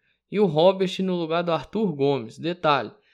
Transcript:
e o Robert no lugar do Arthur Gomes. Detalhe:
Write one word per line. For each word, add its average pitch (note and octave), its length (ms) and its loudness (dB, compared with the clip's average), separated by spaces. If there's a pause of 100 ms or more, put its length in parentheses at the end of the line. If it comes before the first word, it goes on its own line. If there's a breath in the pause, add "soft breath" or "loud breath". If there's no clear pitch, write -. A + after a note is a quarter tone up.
(300)
e F#3+ 120 0
o G#3 40 4
Robert F#3 540 2
no F#3 160 -2
lugar E3 260 -2
do E3+ 120 -2
Arthur E3 420 -4
Gomes. C3+ 420 -2
Detalhe: C#3+ 540 -2 (220 soft breath)